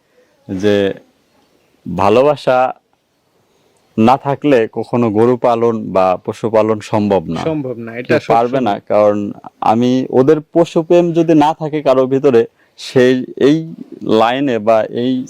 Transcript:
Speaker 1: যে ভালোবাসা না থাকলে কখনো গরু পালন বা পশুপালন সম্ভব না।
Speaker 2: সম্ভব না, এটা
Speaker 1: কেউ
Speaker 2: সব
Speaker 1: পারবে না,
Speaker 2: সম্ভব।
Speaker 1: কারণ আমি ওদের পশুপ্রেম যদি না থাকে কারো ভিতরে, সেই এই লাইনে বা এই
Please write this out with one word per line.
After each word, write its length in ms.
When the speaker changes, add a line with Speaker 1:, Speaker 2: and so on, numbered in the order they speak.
Speaker 1:
যে 440
ভালোবাসা 760
না 180
থাকলে 560
কখনো 380
গরু 260
পালন 560
বা 320
পশুপালন 560
সম্ভব 440
না। 200
Speaker 2:
সম্ভব 340
না, 140
এটা 100
Speaker 1:
কেউ 160
Speaker 2:
সব 160
Speaker 1:
পারবে 260
না, 100
Speaker 2:
সম্ভব। 180
Speaker 1:
কারণ 440
আমি 500
ওদের 260
পশুপ্রেম 600
যদি 220
না 200
থাকে 280
কারো 240
ভিতরে, 400
সেই 480
এই 380
লাইনে 560
বা 240
এই 480